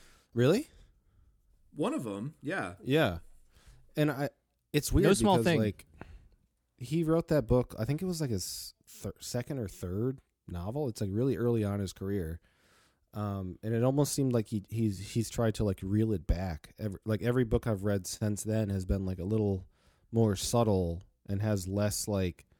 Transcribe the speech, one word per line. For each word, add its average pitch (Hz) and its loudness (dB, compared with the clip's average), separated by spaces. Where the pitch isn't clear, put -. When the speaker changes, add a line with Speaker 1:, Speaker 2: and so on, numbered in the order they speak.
Speaker 1:
Really? 156 4
Speaker 2:
One 190 0
of 202 -4
'em, 110 -6
yeah. 131 -4
Speaker 1:
Yeah. 127 2
And 151 2
I, 139 -4
it's - 0
Speaker 3:
No - 4
Speaker 1:
weird 196 6
Speaker 3:
small 202 4
Speaker 1:
because, 117 4
Speaker 3:
thing. 165 4
Speaker 1:
like, 107 -2
he 156 -2
wrote 160 2
that 143 4
book, 120 4
I 110 -2
think 147 -2
it 190 -4
was, 170 -2
like, 139 -2
his - -6
thir-, - -10
second 123 -6
or 101 -4
third 110 -4
novel. 107 -6
It's, 110 -8
like, 101 -4
really 117 0
early 117 2
on 101 0
in 101 -2
his 95 -4
career. 92 -4
Um, 98 -6
and 110 -4
it 117 2
almost 139 2
seemed 135 0
like 117 0
he, 104 -4
he's, 107 0
he's 107 -4
tried 113 0
to, 110 -2
like, 98 0
reel 107 2
it 85 -4
back. 85 -2
Every, 101 -6
like, 107 -2
every 123 2
book 117 0
I've 101 -2
read 101 0
since 104 -4
then 107 0
has 98 -2
been, 98 0
like, 92 -4
a 85 -6
little 101 0
more 113 4
subtle 92 2
and 101 -2
has 104 0
less, 101 -2
like, 95 -2